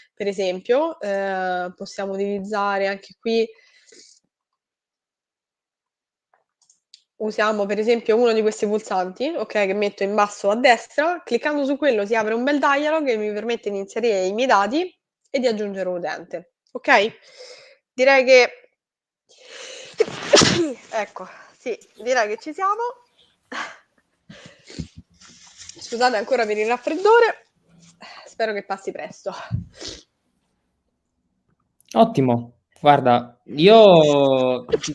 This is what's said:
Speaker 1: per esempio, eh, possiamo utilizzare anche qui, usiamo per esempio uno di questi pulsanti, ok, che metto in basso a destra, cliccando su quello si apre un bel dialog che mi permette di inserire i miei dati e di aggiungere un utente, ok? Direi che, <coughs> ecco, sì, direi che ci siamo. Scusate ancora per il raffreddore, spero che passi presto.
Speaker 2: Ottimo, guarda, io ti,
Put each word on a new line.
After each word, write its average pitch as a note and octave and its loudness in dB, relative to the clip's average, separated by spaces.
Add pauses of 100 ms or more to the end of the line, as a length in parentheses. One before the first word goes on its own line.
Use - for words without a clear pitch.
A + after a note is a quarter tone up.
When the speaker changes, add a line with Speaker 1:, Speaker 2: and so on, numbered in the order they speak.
(140)
Speaker 1:
per G3+ -8
esempio, G3+ -2
eh, F#3+ -4
possiamo G3 -10
utilizzare G3+ -4
anche G3 -10
qui, A3+ 0 (3750)
usiamo G#3+ -2
per G3+ -4
esempio A3+ 0
uno A#3+ 4
di A3 2
questi G#3+ -2
pulsanti, G#3 -4
ok, A3 -6 (140)
che F#3+ -2
metto G3+ -2
in G3 -2
basso G#3 0
a G#3 2
destra, C#4+ 0
cliccando D4 -2
su C4+ -2
quello A#3+ 0
si A3 -4
apre A3 -2
un A#3 -2
bel C#4+ 0
dialog D4+ 0
che A#3+ 0
mi G#3+ -4
permette A3 -6
di G3+ -6
inserire G3 -2
i F#3+ -2
miei A#3+ -2
dati B3 0 (300)
e C#4 -4
di B3+ -2
aggiungere G3+ -4
un F3+ -6
utente, F3 -12 (180)
ok? A3 2 (760)
Direi C4 4
che, B3 6 (1500)
<coughs> - 0
ecco, G3+ -8 (300)
sì, A#3+ -10 (180)
direi A#3+ -2
che G#3+ -6
ci D4+ -14
siamo. G4 -4 (3000)
Scusate A#3+ 0
ancora A3+ -2
per G#3+ -4
il G#3+ -2
raffreddore, F#4 2 (800)
spero A3 -6
che G3+ -8
passi F#3+ -8
presto. - -14 (2500)
Speaker 2:
Ottimo, C3+ 0 (200)
guarda, C3 2
io C#3+ 6
ti, - -4